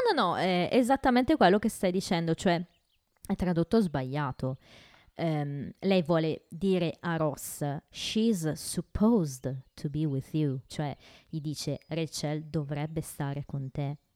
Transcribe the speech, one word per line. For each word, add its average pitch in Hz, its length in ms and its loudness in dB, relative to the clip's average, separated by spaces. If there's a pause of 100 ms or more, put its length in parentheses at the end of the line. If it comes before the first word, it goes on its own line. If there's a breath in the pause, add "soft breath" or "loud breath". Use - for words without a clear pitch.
(140)
no, 262 160 2
no, - 60 0
è 180 360 2
esattamente 247 640 4
quello 196 220 8
che 226 100 0
stai 185 240 0
dicendo, 170 420 0
cioè 170 260 2 (680)
è 196 100 -4
tradotto 175 440 2
sbagliato. 131 760 -4 (560 soft breath)
Ehm, 147 560 -4 (100)
lei 190 220 4
vuole 160 460 0
dire 170 520 0
a 170 160 -2
Ross, 156 480 -2 (260)
"She's 202 640 0
supposed 156 1120 0 (120)
to - 140 -8
be 151 160 -2
with 135 280 -2
you", 143 340 0
cioè 147 300 -6 (320 soft breath)
gli 160 120 -8
dice, 143 380 -6 (100)
"Rachel 156 560 -4
dovrebbe 151 560 -4
stare 143 440 -6
con 135 260 -6
te", 143 280 -4 (180)